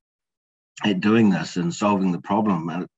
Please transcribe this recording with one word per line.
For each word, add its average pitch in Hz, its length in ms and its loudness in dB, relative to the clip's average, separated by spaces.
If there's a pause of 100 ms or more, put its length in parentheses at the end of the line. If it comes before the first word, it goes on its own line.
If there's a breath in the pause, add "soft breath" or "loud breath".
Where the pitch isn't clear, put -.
(840)
at 98 160 0
doing 107 300 4
this 82 260 -2
and 85 180 -2
solving 98 380 0
the 85 80 -6
problem, 98 480 -2
and, 85 180 -6 (120)